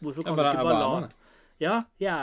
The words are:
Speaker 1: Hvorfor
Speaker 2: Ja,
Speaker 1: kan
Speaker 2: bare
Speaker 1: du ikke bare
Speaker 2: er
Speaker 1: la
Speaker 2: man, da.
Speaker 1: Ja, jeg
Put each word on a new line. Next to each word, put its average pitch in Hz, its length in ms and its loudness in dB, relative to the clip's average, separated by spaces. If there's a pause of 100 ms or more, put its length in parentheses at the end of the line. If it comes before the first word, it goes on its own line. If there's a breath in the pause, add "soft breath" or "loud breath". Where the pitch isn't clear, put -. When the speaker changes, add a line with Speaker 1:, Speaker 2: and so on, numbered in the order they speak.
Speaker 1:
Hvorfor 147 220 -8
Speaker 2:
Ja, - 0 -
Speaker 1:
kan 165 120 -2
Speaker 2:
bare 143 180 4
Speaker 1:
du 135 60 0
ikke 127 40 0
bare 117 120 4
Speaker 2:
er 110 40 4
Speaker 1:
la 135 100 2 (100)
Speaker 2:
man, - 40 -6
da. - 120 -14 (440 soft breath)
Speaker 1:
Ja, 214 240 0 (160)
jeg 196 120 -2 (120)